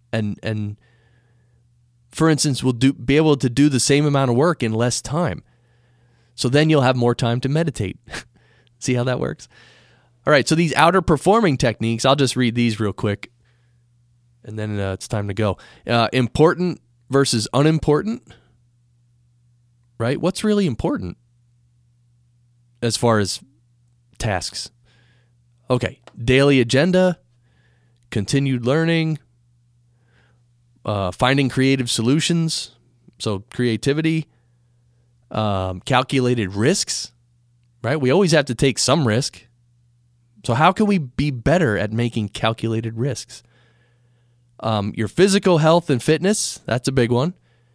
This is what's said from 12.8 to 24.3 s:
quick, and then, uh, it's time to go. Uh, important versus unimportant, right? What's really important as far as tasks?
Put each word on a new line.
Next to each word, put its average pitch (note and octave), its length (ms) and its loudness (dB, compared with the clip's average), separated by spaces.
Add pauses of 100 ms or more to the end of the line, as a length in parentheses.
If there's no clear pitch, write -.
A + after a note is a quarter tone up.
quick, - 380 -6 (1120)
and A2 140 -14
then, G#2+ 200 -6
uh, G2 140 -4
it's - 160 -10
time G2+ 200 -4
to G2 60 -6
go. G2+ 240 0 (280)
Uh, A2+ 260 2
important D3 680 2 (300)
versus B2+ 420 2
unimportant, D#3 680 0 (1800)
right? A#2+ 220 -2
What's F#3 240 -4
really G#3 220 2
important C3 500 -4 (1700)
as A#2 140 -2
far A2+ 220 2
as G2+ 220 -2 (800)
tasks? - 520 -6 (960)